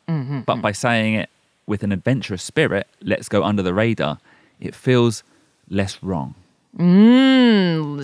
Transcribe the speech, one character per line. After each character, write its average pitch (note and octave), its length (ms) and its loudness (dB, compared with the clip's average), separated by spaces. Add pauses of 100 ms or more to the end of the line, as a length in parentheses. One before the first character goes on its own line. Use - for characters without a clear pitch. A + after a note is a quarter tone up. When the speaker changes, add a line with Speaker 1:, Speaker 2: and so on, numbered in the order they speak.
Speaker 1:
Mm-hmm, C#3+ 380 -6
Speaker 2:
But - 120 -2
Speaker 1:
mm. G#2+ 40 -8
Speaker 2:
by G#2+ 100 -2
saying A2 420 0
it G#2 140 -4 (380)
with G#2 180 -4
an G2+ 80 -2
adventurous G2 500 -4
spirit, C3 440 -2 (160)
"Let's G#2 260 -4
go G2+ 160 0
under G2+ 180 0
the F2+ 120 0
radar," G#2 440 -2 (420)
it - 140 -12
feels A#2+ 480 0 (480)
less G2 320 -4
wrong. D#2 320 -6 (440)
Speaker 1:
う E3+ 40 -2
ー G3+ 1160 4
ん、 - 60 -